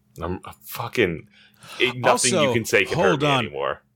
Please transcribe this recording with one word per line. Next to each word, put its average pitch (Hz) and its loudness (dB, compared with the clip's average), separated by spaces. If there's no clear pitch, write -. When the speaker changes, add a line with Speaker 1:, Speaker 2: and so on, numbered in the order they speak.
Speaker 1:
I'm, 87 -6
I'm - -16
fucking. 110 -4
It, 123 0
nothing 127 2
Speaker 2:
Also, 147 4
Speaker 1:
you 120 2
can 113 0
say 104 4
can 120 -4
Speaker 2:
hold 185 2
Speaker 1:
hurt 160 2
me 151 2
Speaker 2:
on. 135 2
Speaker 1:
anymore. 69 -4